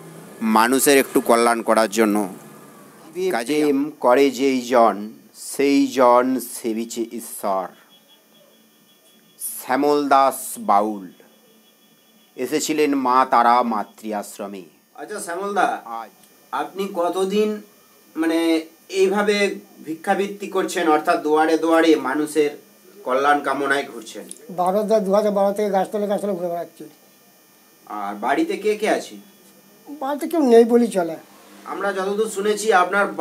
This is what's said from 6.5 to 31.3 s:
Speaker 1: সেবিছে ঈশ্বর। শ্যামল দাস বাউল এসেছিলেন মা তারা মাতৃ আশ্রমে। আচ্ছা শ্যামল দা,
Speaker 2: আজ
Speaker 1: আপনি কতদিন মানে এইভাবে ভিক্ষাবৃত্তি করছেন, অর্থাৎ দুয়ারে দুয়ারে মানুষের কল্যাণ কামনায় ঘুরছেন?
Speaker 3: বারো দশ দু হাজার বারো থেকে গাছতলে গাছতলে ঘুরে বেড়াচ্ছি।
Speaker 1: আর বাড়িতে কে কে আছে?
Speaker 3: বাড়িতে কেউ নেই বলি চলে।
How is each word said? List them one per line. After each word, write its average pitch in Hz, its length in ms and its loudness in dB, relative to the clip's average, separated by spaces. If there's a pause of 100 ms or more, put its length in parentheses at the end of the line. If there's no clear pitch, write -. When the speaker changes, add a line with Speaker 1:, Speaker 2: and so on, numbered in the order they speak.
Speaker 1:
সেবিছে 113 480 -6 (100)
ঈশ্বর। 98 560 -6 (1700)
শ্যামল 147 680 0
দাস 135 300 4 (220)
বাউল 104 460 0 (1300)
এসেছিলেন 147 560 -2 (140)
মা 127 120 4 (120)
তারা 120 340 4
মাতৃ 110 500 -6
আশ্রমে। 101 500 -10 (320)
আচ্ছা 175 240 -12
শ্যামল 185 340 -8
দা, 156 320 0
Speaker 2:
আজ 113 240 -12 (420)
Speaker 1:
আপনি 156 320 -6 (120)
কতদিন 190 680 -2 (540)
মানে 165 240 0 (500)
এইভাবে 202 460 0 (500)
ভিক্ষাবৃত্তি 196 640 -4
করছেন, 180 420 -2
অর্থাৎ 160 320 2
দুয়ারে 156 360 2
দুয়ারে 160 380 4
মানুষের 143 560 -2 (520)
কল্যাণ 139 360 2
কামনায় 139 520 -2
ঘুরছেন? 104 340 -14 (240)
Speaker 3:
বারো 185 340 0
দশ 214 160 2
দু 196 140 -2
হাজার 208 180 2
বারো 196 220 0
থেকে 208 160 -2
গাছতলে 196 380 -2
গাছতলে 202 260 -4
ঘুরে 175 140 -6
বেড়াচ্ছি। 170 360 -10 (1040)
Speaker 1:
আর 104 280 -8
বাড়িতে 156 420 -2
কে 208 140 -2 (100)
কে 208 80 -2
আছে? - 260 -4 (880)
Speaker 3:
বাড়িতে 285 260 -6
কেউ 330 140 0 (120)
নেই 233 200 8
বলি 240 140 4
চলে। 175 280 -2 (500)